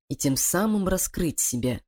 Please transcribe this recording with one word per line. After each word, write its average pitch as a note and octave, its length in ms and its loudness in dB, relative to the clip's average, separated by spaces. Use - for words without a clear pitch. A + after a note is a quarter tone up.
и D3 60 -4
тем C4+ 220 2
самым G3+ 500 2
раскрыть F3+ 540 -2
себя. B2 460 -2